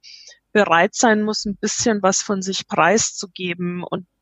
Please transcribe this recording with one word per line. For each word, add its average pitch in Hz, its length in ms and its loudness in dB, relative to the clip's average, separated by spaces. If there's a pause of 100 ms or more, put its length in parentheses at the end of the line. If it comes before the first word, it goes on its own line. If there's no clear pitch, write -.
(520)
bereit 185 420 4
sein 214 280 4
muss, 214 220 -4
ein 202 120 -6
bisschen 214 460 -2
was 190 200 2
von 196 200 -2
sich 190 260 -6
preiszugeben. 180 1160 -2
Und 185 220 -8 (160)